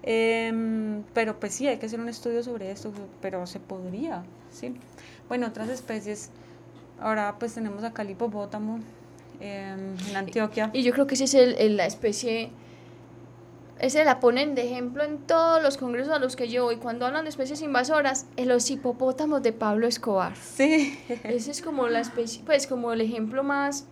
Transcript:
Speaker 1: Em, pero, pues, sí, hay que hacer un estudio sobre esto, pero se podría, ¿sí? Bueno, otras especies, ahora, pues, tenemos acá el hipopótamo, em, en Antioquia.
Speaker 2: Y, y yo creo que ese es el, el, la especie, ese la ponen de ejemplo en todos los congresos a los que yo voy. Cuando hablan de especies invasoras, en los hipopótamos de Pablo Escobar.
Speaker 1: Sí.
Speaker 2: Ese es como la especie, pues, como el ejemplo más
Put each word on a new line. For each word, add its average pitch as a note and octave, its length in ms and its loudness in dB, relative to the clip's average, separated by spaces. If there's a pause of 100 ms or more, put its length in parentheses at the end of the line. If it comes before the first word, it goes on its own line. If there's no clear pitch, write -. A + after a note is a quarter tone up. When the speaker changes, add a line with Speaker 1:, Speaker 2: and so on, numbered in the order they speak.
Speaker 1:
Em, A3+ 1000 0 (100)
pero, A3 260 0
pues, G#3 140 -4
sí, C4+ 140 -2
hay B3+ 100 0
que A3 100 -8
hacer A3+ 120 -6
un A#3 100 -6
estudio A#3 340 -4
sobre A3 280 -8
esto, G#3 200 -10 (300)
pero F#3 260 -4
se F#3+ 120 -10
podría, F#3+ 640 -8 (280)
¿sí? B3 220 -10 (540)
Bueno, B3 200 -2
otras A3 220 -8
especies, G#3+ 600 -8 (680)
ahora, G#3 400 -2
pues, A#3 140 -6
tenemos G#3+ 300 -6
acá A3+ 200 -6
el G3 80 -8
hipopótamo, G#3+ 680 -6 (640)
em, G3 540 -10 (140)
en G3+ 60 -6
Antioquia. G#3+ 580 -2
Speaker 2:
Y, B3+ 60 0
y C4 40 4
yo B3 100 4
creo C#4 140 4
que C#4 80 0
ese C4+ 100 2
es C4+ 80 2
el, B3 220 10
el, G#3+ 220 6
la F3+ 80 4
especie, A3+ 680 -2 (1300)
ese C#4+ 260 4
la B3+ 140 6
ponen C4 360 4
de B3 100 0
ejemplo B3 380 -2
en D4+ 140 -4
todos E4 440 4
los C#4 160 2
congresos B3+ 360 -2
a D4+ 60 2
los C4 160 0
que B3 120 -4
yo A#3+ 180 0
voy. A#3 120 0
Cuando A#3+ 280 -4
hablan D4+ 200 -2
de D#4 40 -6
especies C#4+ 320 -6
invasoras, C#4 680 2 (100)
en B3 100 0
los A#3+ 240 4
hipopótamos C4+ 720 0
de A#3 80 4
Pablo A3 360 2
Escobar. G3+ 500 0
Speaker 1:
Sí. D4 600 2 (260)
Speaker 2:
Ese A#3 280 -2
es D4 100 -8
como D4 260 0
la A#3 120 2
especie, A#3 460 -4
pues, C#4+ 200 4
como A#3+ 280 -2
el A3+ 80 0
ejemplo A3+ 420 -2
más C#4 480 0